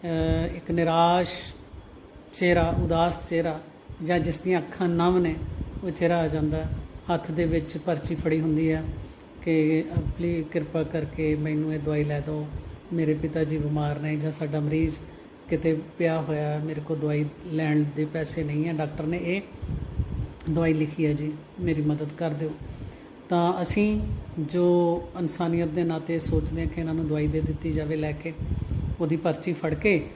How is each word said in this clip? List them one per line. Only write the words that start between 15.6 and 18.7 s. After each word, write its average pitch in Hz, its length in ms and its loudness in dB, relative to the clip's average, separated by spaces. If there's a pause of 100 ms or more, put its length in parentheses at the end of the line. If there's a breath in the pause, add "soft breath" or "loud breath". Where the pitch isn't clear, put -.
ਪਿਆ 160 220 2
ਹੋਇਆ, 151 380 -2
ਮੇਰੇ 156 220 -4
ਕੋਲ 151 180 -4
ਦਵਾਈ 151 260 0 (220)
ਲੈਣ 156 380 2 (120)
ਦੇ 151 80 0
ਪੈਸੇ 156 400 -4
ਨਹੀਂ 151 240 0
ਹੈ, 165 40 -2